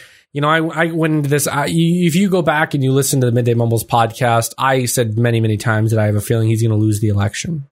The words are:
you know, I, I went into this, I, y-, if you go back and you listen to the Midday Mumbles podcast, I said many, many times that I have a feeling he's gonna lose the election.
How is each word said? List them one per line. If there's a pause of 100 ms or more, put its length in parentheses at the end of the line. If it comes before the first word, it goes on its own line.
(320)
you
know,
I,
I
went
into
this,
I,
y-,
if
you
go
back
and
you
listen
to
the
Midday
Mumbles
podcast,
I
said
many,
many
times
that
I
have
a
feeling
he's
gonna
lose
the
election.